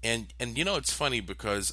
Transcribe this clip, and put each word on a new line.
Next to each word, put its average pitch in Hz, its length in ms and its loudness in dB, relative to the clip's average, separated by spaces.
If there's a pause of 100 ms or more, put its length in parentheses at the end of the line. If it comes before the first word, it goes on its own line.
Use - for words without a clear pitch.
And, 117 240 0 (120)
and, 120 200 -4
you 160 60 4
know, 196 120 2
it's - 160 0
funny 127 280 2
because 98 520 0